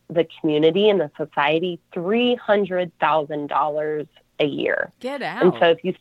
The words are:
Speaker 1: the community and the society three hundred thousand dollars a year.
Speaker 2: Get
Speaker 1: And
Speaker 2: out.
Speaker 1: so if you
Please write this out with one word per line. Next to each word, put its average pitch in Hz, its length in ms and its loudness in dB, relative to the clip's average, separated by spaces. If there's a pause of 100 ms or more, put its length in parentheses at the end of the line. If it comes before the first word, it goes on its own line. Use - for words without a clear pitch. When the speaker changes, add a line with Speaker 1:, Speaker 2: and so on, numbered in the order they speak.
Speaker 1:
the 165 160 0 (140)
community 165 500 4
and 196 120 4
the 147 160 -4
society 160 640 -2 (140)
three 233 420 0
hundred 185 640 0
thousand 151 480 -2
dollars 151 600 -4 (320)
a 151 60 2
year. - 460 -4 (100)
Speaker 2:
Get 269 200 -10
Speaker 1:
And 180 320 2
Speaker 2:
out. - 60 -8
Speaker 1:
so 175 120 2
if 165 120 -2
you 185 180 -4